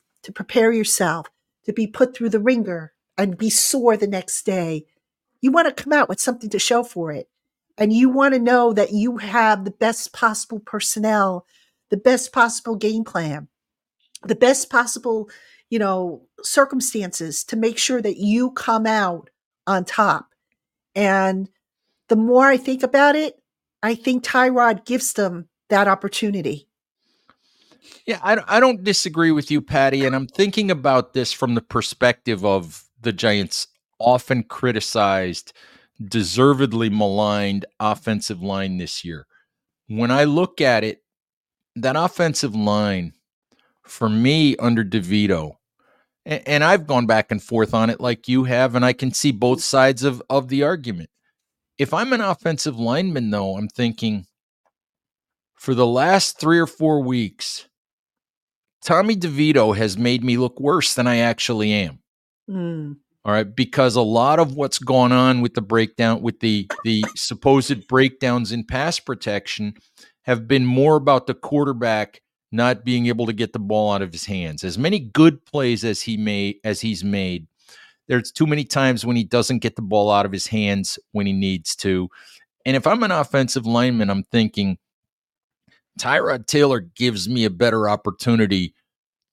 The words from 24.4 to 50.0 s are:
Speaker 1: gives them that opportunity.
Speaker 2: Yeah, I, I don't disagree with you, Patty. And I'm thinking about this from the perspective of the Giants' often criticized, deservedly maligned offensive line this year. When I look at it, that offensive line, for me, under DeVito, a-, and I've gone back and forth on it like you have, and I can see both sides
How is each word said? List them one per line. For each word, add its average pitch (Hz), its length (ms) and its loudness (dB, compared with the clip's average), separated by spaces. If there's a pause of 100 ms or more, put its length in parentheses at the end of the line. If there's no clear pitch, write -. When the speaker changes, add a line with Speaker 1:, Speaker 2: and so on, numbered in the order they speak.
Speaker 1:
gives 247 300 -4
them 175 340 -4 (200)
that 202 200 2
opportunity. 190 800 -4 (1400)
Speaker 2:
Yeah, 233 160 -4
I, 214 340 0
I 233 40 6
don't 240 240 0
disagree 165 460 0
with 147 200 0
you, 147 120 0
Patty. 135 420 0
And 131 100 0
I'm 135 120 -4
thinking 202 440 -2
about 135 440 0
this 127 180 -4
from 117 220 -2
the 117 80 -2
perspective 117 840 -2
of 95 400 -2 (160)
the 113 120 -2
Giants' 101 560 -2 (300)
often 123 440 2
criticized, 101 1120 -2 (500)
deservedly 113 880 2
maligned 101 760 0 (160)
offensive 104 600 -4
line 98 360 -6
this - 260 -10
year. 80 220 -12 (600)
When 113 240 -2
I 143 140 4
look 160 360 0
at 120 240 2
it, - 180 -8 (720)
that 131 200 -2
offensive 165 580 -2
line, 104 600 -2 (680)
for - 240 -4
me, 135 480 2
under 117 280 0
DeVito, 95 720 0 (720)
a-, 151 220 -8
and 147 140 2
I've 170 240 2
gone 123 200 0
back 110 240 2
and 107 120 -4
forth 110 300 0
on 113 160 2
it 117 120 -4
like 120 280 -4
you 127 160 2
have, 127 300 0
and 123 100 2
I 127 80 4
can 127 200 -4
see 143 200 0
both 123 300 0
sides 131 400 2